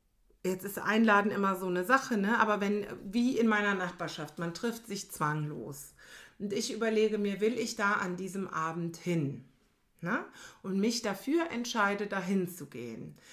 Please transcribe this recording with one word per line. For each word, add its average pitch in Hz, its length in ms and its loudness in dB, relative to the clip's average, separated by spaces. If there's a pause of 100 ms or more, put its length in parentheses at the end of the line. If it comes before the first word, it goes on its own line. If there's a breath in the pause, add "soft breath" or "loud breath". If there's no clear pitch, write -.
(440)
jetzt 185 200 -4
ist 196 140 -6
Einladen 208 540 6
immer 196 240 2
so 190 100 -4
eine 180 180 2
Sache, 247 320 2
ne? 208 220 2
Aber 208 220 4
wenn, 202 260 0 (180)
wie 240 340 2
in 233 100 6
meiner 208 260 4
Nachbarschaft, 175 640 -6
man 170 160 -4
trifft 233 320 -4
sich 196 240 -8
zwanglos. 151 840 -4 (440 loud breath)
Und 202 140 -4
ich 226 200 -2
überlege 214 460 2
mir, 202 220 0
will 226 180 2
ich 226 180 -4
da 208 180 2
an 180 220 -2
diesem 185 320 -6
Abend 165 480 -4
hin? 165 480 -2 (580)
Ne? 214 220 -2 (380 loud breath)
Und 190 160 -2
mich 226 240 2
dafür 269 480 0
entscheide, 208 560 0
dahin 190 420 0
zu 170 180 -10
gehen, 120 500 -10 (160 loud breath)